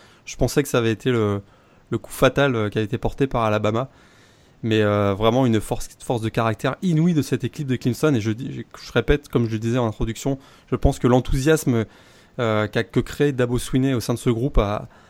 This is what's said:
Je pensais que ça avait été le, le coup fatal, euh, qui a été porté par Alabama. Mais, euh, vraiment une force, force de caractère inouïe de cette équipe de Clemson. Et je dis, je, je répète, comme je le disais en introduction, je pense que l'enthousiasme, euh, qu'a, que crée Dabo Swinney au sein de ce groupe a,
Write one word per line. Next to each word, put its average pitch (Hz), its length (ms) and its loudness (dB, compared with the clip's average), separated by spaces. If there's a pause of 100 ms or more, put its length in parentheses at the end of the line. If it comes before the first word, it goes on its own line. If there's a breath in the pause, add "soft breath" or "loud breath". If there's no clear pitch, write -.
(260 soft breath)
Je - 100 -14
pensais 135 260 0
que 135 80 -2
ça - 80 0
avait 113 140 2
été 110 180 -2
le, 104 320 0 (480 soft breath)
le 120 80 -2
coup - 140 -10
fatal, 139 440 2
euh, 107 140 0
qui - 80 -4
a 110 60 0
été 110 160 -4
porté - 260 -2
par 131 180 -2
Alabama. 107 460 0 (760 soft breath)
Mais, 110 180 2
euh, 104 360 2
vraiment 113 300 4
une 113 120 4
force, - 300 -8 (140)
force 120 180 -2
de 110 80 -2
caractère 113 540 -2
inouïe 170 320 2
de 143 80 2
cette 127 200 -4
équipe 135 240 -6
de 127 80 0
Clemson. 131 380 0
Et 117 80 2
je 107 100 -2
dis, 117 220 -6
je, 127 80 -10 (240)
je - 60 -18
répète, 143 360 0
comme 120 200 0
je 110 40 -4
le 110 80 -2
disais 117 200 0
en 120 80 0
introduction, 113 500 -4 (320 soft breath)
je - 60 -2
pense - 240 2
que - 80 2
l'enthousiasme, 127 800 2 (540 soft breath)
euh, 107 280 0
qu'a, 117 160 -2
que - 160 -2
crée 147 320 0
Dabo 123 260 0
Swinney 131 360 0
au 120 60 0
sein 120 140 -4
de 113 60 -4
ce - 100 0
groupe 123 300 0
a, 104 280 -2 (220 soft breath)